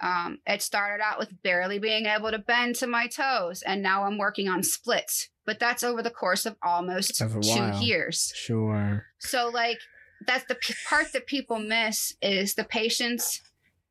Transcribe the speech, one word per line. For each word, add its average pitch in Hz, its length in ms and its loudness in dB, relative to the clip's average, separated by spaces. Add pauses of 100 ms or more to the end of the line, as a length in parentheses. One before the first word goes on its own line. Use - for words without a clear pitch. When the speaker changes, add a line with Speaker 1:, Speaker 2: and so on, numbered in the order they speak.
Speaker 1:
Um, 180 460 -2
it 202 140 0
started 208 420 -2
out 214 160 -2
with 196 240 -8
barely 185 340 2
being 220 280 0
able 214 260 0
to 214 80 -4
bend 240 380 2
to 254 100 -2
my 240 200 0
toes, 233 540 -2
and 196 220 -2
now 196 220 2
I'm 208 120 -2
working 202 300 0
on 185 160 2
splits. - 680 0 (160)
But 214 140 -2
that's 240 240 2
over 240 180 0
the 233 80 -2
course 196 360 0
of 214 180 -4
almost 180 580 0
Speaker 2:
Of 110 140 -2
a 104 60 0
Speaker 1:
two 107 80 2
Speaker 2:
while. 110 340 2
Speaker 1:
years. - 520 0
Speaker 2:
Sure. 107 720 0 (140)
Speaker 1:
So, 240 300 0
like, 233 300 0 (460)
that's 254 200 2
the 247 100 0
p-, - 180 -4 (140)
part 311 260 4
that 254 140 -2
people 247 320 -2
miss 220 640 0
is 196 340 2
the 214 80 -2
patience 233 800 0 (500)